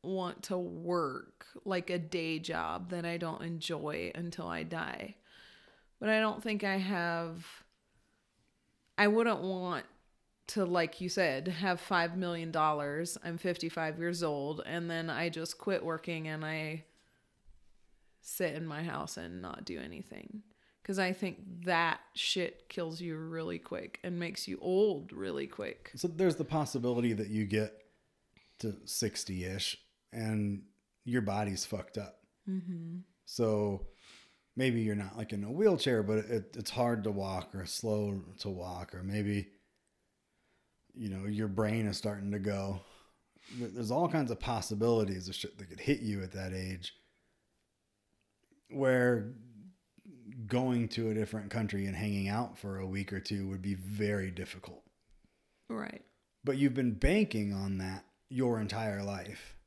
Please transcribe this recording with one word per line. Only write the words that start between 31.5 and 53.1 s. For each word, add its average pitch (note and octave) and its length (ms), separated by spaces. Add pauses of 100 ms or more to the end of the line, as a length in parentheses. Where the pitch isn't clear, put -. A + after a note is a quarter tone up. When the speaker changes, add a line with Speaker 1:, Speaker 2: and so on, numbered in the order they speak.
Speaker 2:
fucked - 320
up. - 240 (260)
Speaker 1:
Mm-hmm. F3 520 (260)
Speaker 2:
So G#2 600 (720)
maybe B2 260
you're G#2+ 120
not, G2+ 220
like, A2 160
in G2+ 100
a G#2 80
wheelchair, C#3+ 520
but G#2+ 160
it, G#2+ 380
it's A2 140
hard A#2+ 340
to A2 60
walk F#2+ 440
or F#2+ 120
slow G#2 560 (160)
to - 100
walk, F2+ 460
or F2+ 80
maybe, G2+ 460 (1500)
you A2 140
know, F#2+ 180
your G#2 220
brain G#2+ 380
is G2+ 100
starting G2+ 340
to G2+ 80
go. G2+ 420 (800)
Th-, A#2 160
there's A2+ 160
all E3 180
kinds C#3+ 220
of A2+ 80
possibilities G#2+ 880
of F#2+ 60
shit - 240
that G2 100
could - 120
hit C#3+ 200
you G#2 220
at F#2 100
that F#2 200
age F#2 420 (1800)
where B2 600 (1120)
going B2 420
to A2+ 220
a G#2+ 40
different G#2+ 360
country G#2 360
and F#2+ 100
hanging G2 320
out G#2+ 280
for G2 220
a F#2+ 80
week F#2+ 260